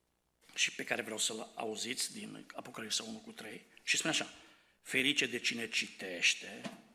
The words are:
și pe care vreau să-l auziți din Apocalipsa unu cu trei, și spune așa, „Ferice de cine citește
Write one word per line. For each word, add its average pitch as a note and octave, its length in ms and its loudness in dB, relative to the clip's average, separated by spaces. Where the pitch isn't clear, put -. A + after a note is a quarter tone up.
și - 180 4
pe C3 120 -4
care A#2 180 0
vreau G#2+ 160 -4
să-l A2 380 -2
auziți A2 580 -2
din G#2+ 320 -10
Apocalipsa A2+ 480 -4
unu A2 140 -8
cu A2 140 -14
trei, A2 340 -12
și - 140 4
spune D#3+ 160 4
așa, - 200 2
„Ferice C3+ 440 4
de A#2 140 0
cine A#2 280 0
citește - 920 0